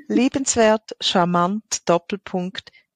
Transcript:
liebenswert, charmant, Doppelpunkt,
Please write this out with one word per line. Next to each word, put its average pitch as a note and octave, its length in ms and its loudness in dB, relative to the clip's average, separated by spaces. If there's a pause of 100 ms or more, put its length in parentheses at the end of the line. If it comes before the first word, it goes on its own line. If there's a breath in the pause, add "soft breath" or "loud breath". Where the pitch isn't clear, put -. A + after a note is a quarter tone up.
liebenswert, A3+ 920 0
charmant, F3 880 0
Doppelpunkt, F#3 840 -4 (260 soft breath)